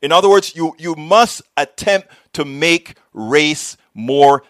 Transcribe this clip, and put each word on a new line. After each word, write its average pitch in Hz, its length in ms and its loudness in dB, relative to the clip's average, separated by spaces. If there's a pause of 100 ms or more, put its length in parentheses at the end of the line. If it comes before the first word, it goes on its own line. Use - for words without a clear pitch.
In 143 100 -2
other 190 160 4
words, 196 260 2
you, 165 240 -6
you 165 160 -8
must 180 480 0 (140)
attempt 196 520 -4 (260)
to 151 100 -4
make 156 520 -4 (160)
race 147 640 -2 (180)
more 139 540 2